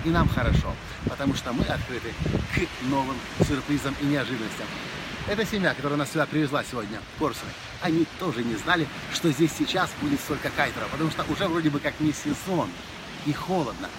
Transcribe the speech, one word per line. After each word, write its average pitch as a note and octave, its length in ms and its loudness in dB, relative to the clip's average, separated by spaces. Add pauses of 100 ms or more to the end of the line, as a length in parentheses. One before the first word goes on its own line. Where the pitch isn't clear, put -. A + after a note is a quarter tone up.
И D#3+ 60 0
нам E3 180 6
хорошо, - 460 4 (320)
потому C#3 300 0
что A#2+ 180 -4
мы B2+ 100 2
открыты B2+ 500 -2 (400)
к E3+ 140 2 (220)
новым C3+ 260 2 (320)
сюрпризам C#3 540 0
и D3 40 0
неожиданностям. A#2 600 0 (600)
Эта G#3 180 0
семья, F3+ 280 2
которая C#3+ 240 0
нас C#3+ 140 0
сюда D3+ 140 4
привезла C#3+ 440 2
сегодня, G#2+ 300 -4 (180)
Корсуны, A#2 340 -2 (300)
они E3 240 4 (140)
тоже B2 240 0
не A#2 120 0
знали, D#3+ 320 2 (260)
что - 180 2
здесь D3+ 260 4
сейчас F#3+ 320 2 (120)
будет C#4+ 180 2
столько C#3 300 -2
кайтеров, A#2 400 0
потому D3+ 220 0
что - 180 -2
уже D#3 180 2
вроде E3 220 4
бы C#3+ 100 0
как C#3+ 200 -2
не D#3 120 4
сезон C#3+ 580 0 (560)
и D3 80 2
холодно. A#2 640 0